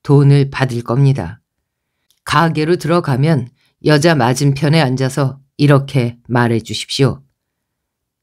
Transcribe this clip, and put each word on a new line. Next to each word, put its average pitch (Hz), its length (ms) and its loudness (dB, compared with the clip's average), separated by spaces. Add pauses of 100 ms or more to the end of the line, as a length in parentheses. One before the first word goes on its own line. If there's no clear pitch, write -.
돈을 143 480 4
받을 117 320 -4
겁니다. 120 580 -2 (840)
가게로 156 520 0
들어가면 151 720 -2 (380)
여자 151 280 2
맞은편에 143 680 0
앉아서 131 600 -2 (160)
이렇게 139 640 0 (100)
말해 117 320 0
주십시오. - 640 -4 (1000)